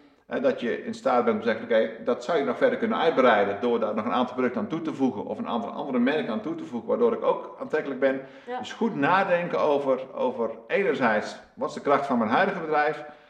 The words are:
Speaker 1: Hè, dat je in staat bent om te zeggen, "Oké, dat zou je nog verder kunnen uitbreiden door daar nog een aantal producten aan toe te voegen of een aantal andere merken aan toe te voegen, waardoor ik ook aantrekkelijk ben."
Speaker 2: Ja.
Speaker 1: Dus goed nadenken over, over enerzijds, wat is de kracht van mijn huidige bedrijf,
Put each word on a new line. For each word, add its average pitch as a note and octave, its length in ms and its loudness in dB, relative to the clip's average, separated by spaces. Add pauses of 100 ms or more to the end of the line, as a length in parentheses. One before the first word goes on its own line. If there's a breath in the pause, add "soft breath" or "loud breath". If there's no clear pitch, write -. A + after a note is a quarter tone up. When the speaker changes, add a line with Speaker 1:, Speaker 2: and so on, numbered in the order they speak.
(260 loud breath)
Speaker 1:
Hè, C3 140 -4
dat B2+ 200 0
je A#2 260 -4
in A2+ 80 -6
staat B2 320 2
bent A2+ 100 2
om G#2 60 -4
te A2+ 60 -2
zeggen, A2+ 180 -2
"Oké, A2 380 2
dat A#2+ 200 -2
zou E3+ 140 0
je C#3 60 2
nog B2 140 -2
verder B2 220 4
kunnen A2 180 0
uitbreiden A2+ 640 4
door A#2 180 2
daar G#2+ 160 -2
nog G#2+ 100 -2
een A#2+ 80 -2
aantal A#2+ 220 0
producten A#2+ 260 0
aan G#2 60 -4
toe E3 140 -6
te D3 120 -6
voegen B2+ 320 -2
of - 120 -6
een - 100 -8
aantal G#2+ 220 -4
andere C3+ 300 -4
merken B2+ 320 2
aan A2 100 -4
toe D#3+ 140 -6
te D#3+ 100 -10
voegen, A#2 240 -8
waardoor A2+ 240 4
ik - 100 -6
ook - 360 0
aantrekkelijk C#3 400 -4
ben." C3+ 220 2 (260 loud breath)
Speaker 2:
Ja. B3 120 -6
Speaker 1:
Dus - 140 -12
goed A3 220 -2
nadenken F3 640 2
over, C3+ 540 0
over A#2 360 -2 (180)
enerzijds, C3 720 0 (140)
wat D3+ 160 -4
is - 60 -12
de B2+ 60 -10
kracht C#3 240 2
van B2+ 120 0
mijn A2 120 2
huidige F3+ 300 2
bedrijf, D3+ 440 0 (260 loud breath)